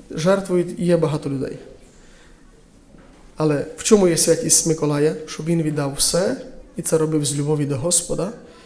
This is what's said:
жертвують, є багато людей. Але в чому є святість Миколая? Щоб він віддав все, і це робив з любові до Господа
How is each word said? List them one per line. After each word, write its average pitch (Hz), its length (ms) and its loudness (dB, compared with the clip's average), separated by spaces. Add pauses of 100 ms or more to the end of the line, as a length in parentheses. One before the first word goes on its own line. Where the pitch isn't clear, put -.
(100)
жертвують, 180 680 0
є 175 180 2
багато 151 340 0
людей. 135 280 -6 (1800)
Але 147 300 0 (100)
в - 60 -14
чому 202 260 6
є 165 80 2
святість - 500 4
Миколая? 151 480 2 (120)
Щоб - 200 -10
він 170 160 0
віддав 147 360 -2
все, 202 380 0 (400)
і 170 60 -8
це 160 160 2
робив 156 260 0
з 139 120 -4
любові 147 300 0
до 139 100 -2
Господа 170 540 -2 (360)